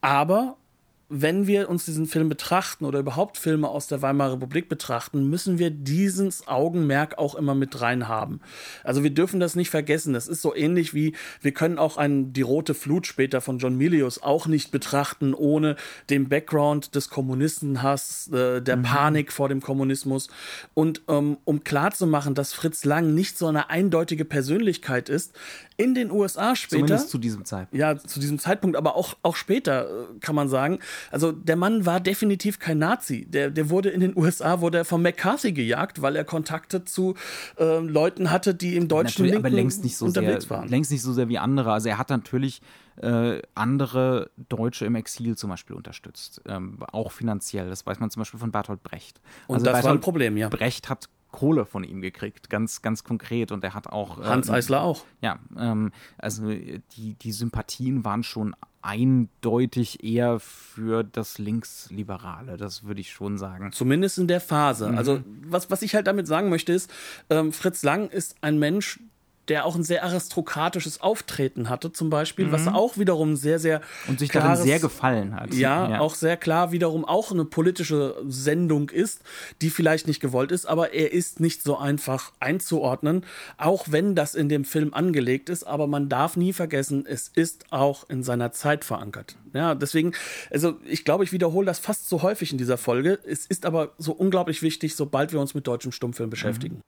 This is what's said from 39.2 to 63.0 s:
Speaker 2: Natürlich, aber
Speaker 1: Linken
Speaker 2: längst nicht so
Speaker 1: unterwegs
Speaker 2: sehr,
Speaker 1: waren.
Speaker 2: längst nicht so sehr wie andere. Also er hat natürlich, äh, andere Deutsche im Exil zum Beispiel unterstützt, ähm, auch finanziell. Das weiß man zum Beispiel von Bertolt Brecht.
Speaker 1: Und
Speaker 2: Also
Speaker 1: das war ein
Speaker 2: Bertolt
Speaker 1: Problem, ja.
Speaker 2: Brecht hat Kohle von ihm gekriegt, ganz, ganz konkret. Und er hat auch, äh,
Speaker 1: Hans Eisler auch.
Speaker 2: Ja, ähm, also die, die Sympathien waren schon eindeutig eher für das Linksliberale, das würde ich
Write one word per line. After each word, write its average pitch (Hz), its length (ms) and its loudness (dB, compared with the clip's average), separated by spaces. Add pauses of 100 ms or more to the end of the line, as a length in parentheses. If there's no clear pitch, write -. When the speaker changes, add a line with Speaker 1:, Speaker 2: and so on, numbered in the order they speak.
Speaker 2:
Natürlich, 190 160 4
aber 254 100 0
Speaker 1:
Linken 247 60 4
Speaker 2:
längst 190 280 2
nicht 127 140 -2
so 113 80 -2
Speaker 1:
unterwegs 175 380 2
Speaker 2:
sehr, - 140 -6
Speaker 1:
waren. 101 120 -8
Speaker 2:
längst 135 220 0
nicht 135 100 -2
so 127 100 -2
sehr 123 160 2
wie 117 120 -2
andere. 127 320 0
Also 107 180 0
er 104 80 0
hat 127 140 -4
natürlich, 131 500 -2 (360)
äh, 117 440 0 (140)
andere 131 840 0
Deutsche 123 480 -4
im 113 80 0
Exil 117 420 -4
zum 104 140 -8
Beispiel 87 260 -10
unterstützt, - 680 -18
ähm, 95 320 -10 (140)
auch 110 200 -6
finanziell. 104 580 -4
Das 95 180 -10
weiß 98 120 -6
man 113 120 -4
zum 113 100 -8
Beispiel 110 180 -10
von 117 120 -4
Bertolt 104 320 -4
Brecht. - 360 -18 (280)
Speaker 1:
Und 127 80 -2
Speaker 2:
Also 117 100 4
Speaker 1:
das 127 80 6
war 123 60 6
ein 120 40 2
Speaker 2:
Bertolt 139 180 4
Speaker 1:
Problem, 131 360 2
ja. 110 120 0
Speaker 2:
Brecht 127 380 -2
hat - 220 -8 (220)
Kohle 139 340 2
von 95 200 -8
ihm 95 160 -10
gekriegt, - 480 -10
ganz, 110 320 -2
ganz 110 240 -4
konkret. 117 480 -4
Und 98 100 -8
er 95 100 -6
hat 104 140 -10
auch, 101 320 -8
äh, 104 60 -8
Speaker 1:
Hans 127 260 2
Eisler 127 300 4
auch. 165 240 -2 (160)
Speaker 2:
Ja, 107 180 -2 (180)
ähm, 110 360 -2 (260)
also 107 300 -6
die, 110 680 -10
die - 160 -10
Sympathien 120 760 -4
waren 107 160 -2
schon 107 320 -6 (300)
eindeutig 120 1200 0
eher 117 360 2
für 113 640 -4
das 107 340 -8
Linksliberale, 104 1200 -8
das 104 260 -10
würde 101 160 -8
ich 92 120 -12